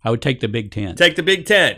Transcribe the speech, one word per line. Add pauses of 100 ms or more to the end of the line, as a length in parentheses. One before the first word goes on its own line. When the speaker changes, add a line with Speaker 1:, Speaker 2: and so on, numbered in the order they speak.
Speaker 1:
I
would
take
the
Big
Ten.
Speaker 2:
Take
the
Big
Ten.